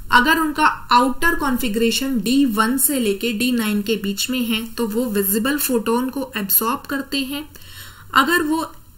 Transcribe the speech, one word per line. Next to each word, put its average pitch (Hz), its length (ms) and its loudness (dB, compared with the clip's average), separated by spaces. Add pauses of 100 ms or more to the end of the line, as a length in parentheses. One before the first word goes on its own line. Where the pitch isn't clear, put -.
(120)
अगर 285 260 6
उनका 311 260 0 (280)
outer 262 420 4
configuration 247 840 0
डी 254 240 4
वन 226 340 2
से 269 220 2
लेके 214 320 0
डी 233 200 0
नाइन 214 300 0
के 214 140 0
बीच 196 340 -4
में 254 140 -2
है, 220 180 -2 (120)
तो 240 120 -2
वो 214 180 0
visible 214 540 0
photon 240 520 0
को 262 260 -8
absorb 226 540 -2
करते 277 280 -4
हैं। 285 300 -6 (680)
अगर 320 280 4
वो 311 300 -2 (260)